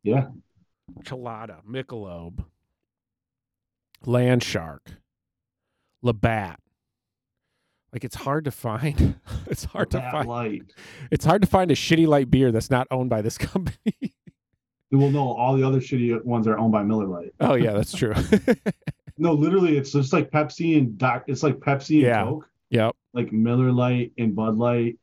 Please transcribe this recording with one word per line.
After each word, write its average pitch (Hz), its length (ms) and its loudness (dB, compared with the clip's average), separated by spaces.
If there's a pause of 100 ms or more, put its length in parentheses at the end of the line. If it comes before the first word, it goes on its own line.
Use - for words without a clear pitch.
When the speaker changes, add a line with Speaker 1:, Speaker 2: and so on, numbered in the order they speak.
Speaker 1:
Yeah. 131 240 0 (760)
Speaker 2:
Chelada, 113 540 -14 (120)
Michelob, 101 760 -10 (1600)
Landshark, 120 760 0 (1200)
Labatt. 110 580 -2 (1300)
Like, 120 100 -10
it's 117 120 -12
hard 147 300 -4
to 135 60 -4
find. 123 760 -2
<laughs> - 40 -20 (180)
It's - 180 -8
hard - 260 -4
to - 60 -2
Speaker 1:
Labatt 123 140 -6
Speaker 2:
find. 117 160 -4
Speaker 1:
Light. 117 360 -6 (480)
Speaker 2:
It's - 120 -2
hard 190 200 4
to 175 40 2
find 185 220 2
a 135 60 6
shitty 165 320 4
light 143 240 2
beer 131 200 4
that's 113 200 0
not 127 180 0
owned 127 220 -4
by 110 100 0
this 113 160 -4
<laughs> - 0 -
company. - 760 -6 (760)
Speaker 1:
Well, 139 200 4
no, 135 220 0
all 123 220 2
the 131 60 2
other 135 180 2
shitty 120 460 -2
ones 117 220 0
are 107 100 2
owned 113 140 2
by 107 100 2
Miller 107 240 0
Lite. 85 340 -8
Speaker 2:
Oh, 147 160 2
yeah, 113 180 2
that's 107 220 -2
true. 110 240 0
<laughs> - 40 -2 (920)
Speaker 1:
No, 165 140 2
literally, 165 460 4
it's - 160 -4
just 139 180 2
like 151 180 2
Pepsi 156 480 0
and 117 200 2
Doc-, 127 300 0
it's 131 140 -4
like 139 180 2
Pepsi 143 400 0
and - 20 6
Speaker 2:
Yeah. 117 240 2
Speaker 1:
Coke. 151 240 -8 (220)
Speaker 2:
Yep. 113 240 2 (180)
Speaker 1:
Like 120 180 -4
Miller 120 400 2
Lite 123 460 0
and 110 180 -2
Bud 110 220 -2
Light 120 460 0